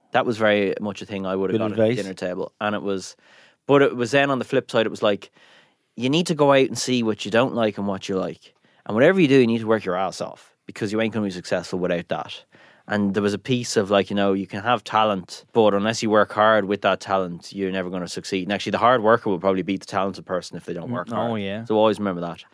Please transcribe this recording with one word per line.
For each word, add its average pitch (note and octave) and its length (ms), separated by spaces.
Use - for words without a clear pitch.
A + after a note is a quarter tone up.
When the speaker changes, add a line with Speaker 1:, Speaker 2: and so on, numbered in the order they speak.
Speaker 1:
That B2 160
was A#2 100
very G#2 420
much G2+ 220
a F#2+ 60
thing G2 180
I F#2+ 100
would F#2+ 140
have G2+ 60
Speaker 2:
Good G#2 140
Speaker 1:
got - 20
at G#2 60
the A2+ 80
Speaker 2:
advice. A2 120
Speaker 1:
dinner F#2+ 160
table. F2+ 380
And G#2 140
it F2 80
was, G2 320
but C#3 160
it C3+ 140
was A#2+ 160
then C#3 180
on C3+ 80
the A#2 80
flip C3 240
side, A2+ 160
it G#2 40
was - 120
like, G#2 300
you A#2+ 120
need D#3+ 200
to E3+ 80
go C#3+ 160
out C3+ 160
and - 100
see B2+ 240
what A2 240
you G2+ 60
don't A#2 240
like A2 240
and G2+ 80
what F#2+ 200
you F#2+ 80
like. F2+ 380
And - 80
whatever D#3+ 260
you E3 80
do, C3+ 120
you A#2+ 80
need A2+ 140
to A2 60
work A2 180
your F2+ 100
ass F#2 260
off - 320
because G#2 240
you G#2+ 100
ain't A2+ 140
gonna G#2+ 100
be F#2+ 60
successful F2+ 480
without F2 300
that. - 340
And G2+ 280
there G#2 100
was G2+ 100
a G2 60
piece B2 380
of, G2 120
like, G2 200
you G#2 80
know, G2 160
you G2 120
can G2+ 160
have A2+ 220
talent, G#2+ 680
but G#2+ 200
unless G#2+ 300
you A2 60
work G#2 240
hard G#2+ 320
with G2 160
that F#2+ 180
talent, F#2 540
you're F#2+ 180
never F#2 180
gonna F2+ 200
succeed. F#2 340
And F#2 80
actually, G#2 200
the F#2+ 60
hard A#2 240
worker A2 280
will F2+ 100
probably F#2+ 220
beat F#2 180
the - 60
talented F#2+ 400
person F2+ 320
if F2 80
they F2+ 80
don't E2 160
Speaker 2:
Mm, - 40
Speaker 1:
work F2 160
Speaker 2:
oh, A2 60
Speaker 1:
hard. A2 260
Speaker 2:
yeah. G2+ 220
Speaker 1:
So A2+ 140
always G#2+ 200
remember F#2+ 220
that. E2+ 240